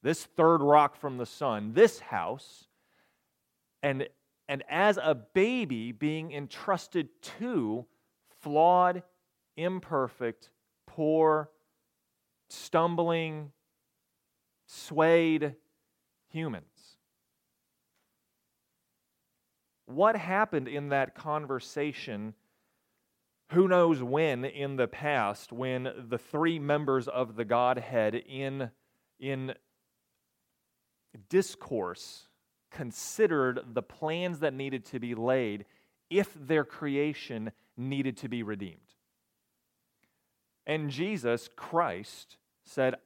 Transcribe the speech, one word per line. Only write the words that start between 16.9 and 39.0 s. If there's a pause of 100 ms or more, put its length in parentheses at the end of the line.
What
happened
in
that
conversation, (1160)
who
knows
when
in
the
past,
when (160)
the
three
members
of
the
Godhead
in, (480)
in (1800)
discourse (420)
considered
the
plans
that
needed
to
be
laid (440)
if
their
creation (260)
needed
to
be
redeemed? (1900)